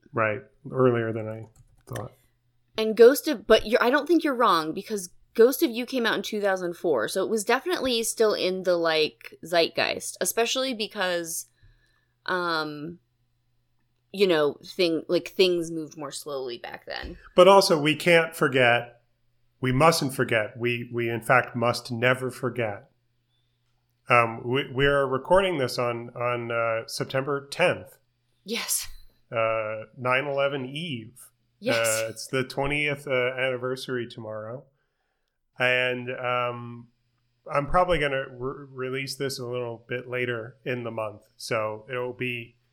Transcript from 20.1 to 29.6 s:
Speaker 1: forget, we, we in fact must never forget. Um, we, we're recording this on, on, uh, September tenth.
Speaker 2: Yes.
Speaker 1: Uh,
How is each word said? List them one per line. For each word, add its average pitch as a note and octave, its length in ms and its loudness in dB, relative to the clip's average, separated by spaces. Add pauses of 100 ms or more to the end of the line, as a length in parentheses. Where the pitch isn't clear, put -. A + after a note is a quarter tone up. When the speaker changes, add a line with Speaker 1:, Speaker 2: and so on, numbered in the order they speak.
Speaker 1:
forget, A#2 420 -2
we, A#2+ 360 -4
we A#2 180 -4
in A#2 120 -4
fact B2 340 2
must A#2+ 340 0
never B2+ 400 0
forget. A2+ 600 -6 (1160)
Um, A#2 360 4
we, B2+ 260 -2
we're C#3 360 2
recording E3+ 520 2
this B2 200 -2
on, A#2+ 320 -4
on, A#2+ 420 -4
uh, A2+ 340 -2
September C#3 640 -6
tenth. - 480 -2 (460)
Speaker 2:
Yes. - 420 -6 (460)
Speaker 1:
Uh, A2 520 -2 (120)